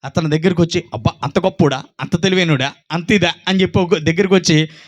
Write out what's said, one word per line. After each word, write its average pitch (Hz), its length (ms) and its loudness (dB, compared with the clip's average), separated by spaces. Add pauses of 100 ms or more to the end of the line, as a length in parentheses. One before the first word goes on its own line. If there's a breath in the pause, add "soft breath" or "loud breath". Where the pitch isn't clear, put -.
అతని 156 260 -4
దగ్గరికి 170 320 0
వచ్చి, 170 220 0 (100)
"అబ్బా, 113 300 -4
అంత - 160 -2
గొప్పోడా, 160 440 0 (160)
అంత 165 240 -4
తెలివైనడా, 165 520 0 (160)
అంత 170 200 -4
ఇదా?" 175 220 2 (140)
అని 190 140 2
చెప్పి 185 180 0
ఒక 170 160 2
దగ్గరికి 165 380 0
వచ్చి 160 360 2 (180 loud breath)